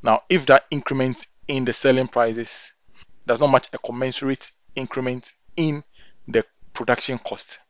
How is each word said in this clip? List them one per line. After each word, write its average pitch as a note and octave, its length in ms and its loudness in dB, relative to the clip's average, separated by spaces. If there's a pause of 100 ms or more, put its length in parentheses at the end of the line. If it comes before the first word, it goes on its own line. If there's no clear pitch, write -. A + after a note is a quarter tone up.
Now, A2+ 260 4
if E3 180 2
that C3+ 240 6
increment C3+ 560 -2 (220)
in C3+ 160 -2
the A#2+ 80 -2
selling C3 360 2
prices A#2 640 -2 (540)
does A#2 140 0
not C#3+ 100 4
match C3 220 2
a - 60 -8
commensurate C3 720 -4 (240)
increment B2+ 580 -6 (240)
in D3+ 260 -2 (460)
the A2+ 160 2 (280)
production B2 460 0
cost - 520 -12